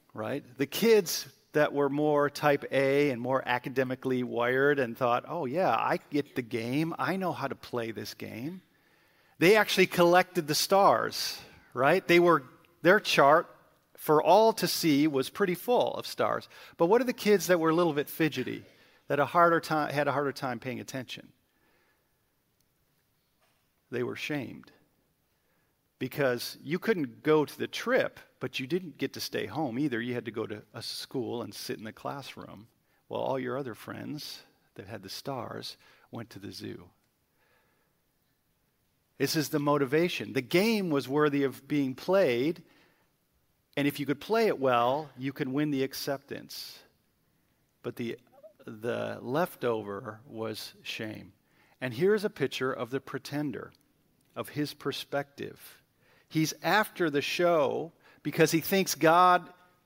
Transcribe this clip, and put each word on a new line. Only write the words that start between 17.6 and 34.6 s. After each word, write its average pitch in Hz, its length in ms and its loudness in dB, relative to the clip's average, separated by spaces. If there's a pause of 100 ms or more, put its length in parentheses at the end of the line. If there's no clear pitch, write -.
were 160 100 2
a 156 40 4
little 170 180 2
bit 139 160 -2
fidgety, 127 560 -2 (420)
that 143 140 0
a 139 40 4
harder 170 360 4
ti-, 151 340 -2
had 143 140 0
a 131 40 -2
harder 139 200 -2
time 127 260 -6
paying 117 220 -10
attention? - 480 -12 (2750)
They 123 100 -2
were 117 140 -6
shamed. 110 560 -10 (1300)
Because 127 640 -2
you 160 180 -4
couldn't 135 420 -2
go 156 220 4
to - 140 -14
the 117 100 -4
trip, - 500 -2 (220)
but - 180 -6
you 131 80 -8
didn't 170 320 -6
get 143 140 -4
to - 80 -12
stay - 260 -6
home 123 320 -4
either. 123 220 -2
You 120 140 -6
had 117 100 -6
to 117 80 -10
go 110 140 -6
to 107 160 -10 (120)
a 117 80 -12
school 117 600 -8
and 101 120 -12
sit - 240 -10
in 104 60 -14
the 110 80 -12
classroom 120 760 -14 (420)
while 113 120 -6
all 127 180 -4
your 127 180 -6
other 131 180 -8
friends 117 680 -12 (320)